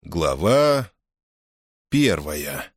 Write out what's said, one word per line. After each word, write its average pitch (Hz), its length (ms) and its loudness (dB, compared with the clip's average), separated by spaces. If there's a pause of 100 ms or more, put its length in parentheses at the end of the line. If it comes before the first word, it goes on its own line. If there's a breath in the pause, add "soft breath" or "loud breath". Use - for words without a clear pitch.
Глава 101 840 0 (1000)
первая. 76 880 -2